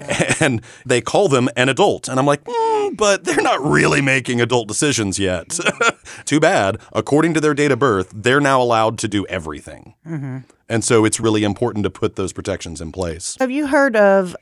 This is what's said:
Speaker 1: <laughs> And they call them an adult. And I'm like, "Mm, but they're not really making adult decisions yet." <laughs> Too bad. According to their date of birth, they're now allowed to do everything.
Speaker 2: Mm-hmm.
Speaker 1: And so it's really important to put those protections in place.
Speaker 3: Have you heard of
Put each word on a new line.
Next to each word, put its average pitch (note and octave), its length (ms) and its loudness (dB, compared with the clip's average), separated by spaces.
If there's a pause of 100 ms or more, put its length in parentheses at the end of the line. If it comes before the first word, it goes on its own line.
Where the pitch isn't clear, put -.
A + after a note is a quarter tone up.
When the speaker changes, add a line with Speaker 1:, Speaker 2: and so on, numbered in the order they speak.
Speaker 1:
<laughs> - 380 -2
And B2+ 200 0 (240)
they - 160 2
call F#3 280 2
them B2+ 260 2
an B2+ 140 2
adult. C3+ 400 0
And B2+ 100 -2
I'm C3+ 60 2
like, C#3+ 180 2
"Mm, A4 540 -2
but G3+ 260 2
they're D#4 180 0
not A3+ 220 0
really D3 380 2
making C3 400 0
adult A#2+ 260 0
decisions A2 500 -2
yet." F2+ 400 -2 (340)
<laughs> - 340 -20
Too D3 160 0
bad. A#2+ 360 2 (140)
According D#3 440 0
to D#3 60 0
their D3+ 120 2
date C#3+ 180 0
of A#2+ 80 0
birth, G#2+ 340 0
they're B2 280 2
now C3+ 200 4
allowed A2+ 380 2
to A2+ 80 -4
do G2 200 -2
everything. D2+ 640 -10 (120)
Speaker 2:
Mm-hmm. C3+ 320 -10 (320)
Speaker 1:
And A2+ 140 -2
so A2+ 220 4
it's G#2+ 160 0
really G#2+ 240 2
important G#2 380 -2
to F#2+ 60 -2
put - 280 -6
those F#2 160 -4
protections F2 480 -8
in E2 100 -10
place. F2 480 -8
Speaker 3:
Have C4 100 -2
you C#4+ 180 -4
heard C#4 280 2
of G3 460 4